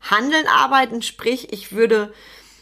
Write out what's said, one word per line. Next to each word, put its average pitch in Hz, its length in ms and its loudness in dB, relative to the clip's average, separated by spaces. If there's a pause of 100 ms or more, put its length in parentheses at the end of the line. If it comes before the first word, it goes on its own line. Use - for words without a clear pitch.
Handeln 277 460 0
arbeiten. 262 560 2
Sprich, - 500 -6
ich - 200 -14
würde 208 400 0 (500)